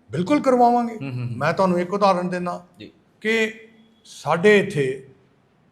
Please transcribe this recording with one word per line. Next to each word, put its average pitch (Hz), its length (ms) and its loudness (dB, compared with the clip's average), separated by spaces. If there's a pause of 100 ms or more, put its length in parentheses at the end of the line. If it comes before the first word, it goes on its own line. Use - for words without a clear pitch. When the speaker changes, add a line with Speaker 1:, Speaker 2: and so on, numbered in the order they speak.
(120)
Speaker 1:
ਬਿਲਕੁਲ 180 300 0
ਕਰਵਾਵਾਂਗੇ। 240 540 2
Speaker 2:
ਹੂੰ, 135 160 -10
ਹੂੰ, 123 160 -6
ਹੂੰ। 117 100 -8
Speaker 1:
ਮੈਂ 147 160 0
ਤੁਹਾਨੂੰ 180 260 2
ਇੱਕ 180 140 -4
ਉਦਾਹਰਣ 190 360 2
ਦਿੰਦਾ 180 360 -6 (140)
Speaker 2:
ਜੀ। 104 120 -20 (300)
Speaker 1:
ਕਿ 220 320 -2 (520)
ਸਾਡੇ 175 540 2
ਇੱਥੇ 135 480 -4 (640)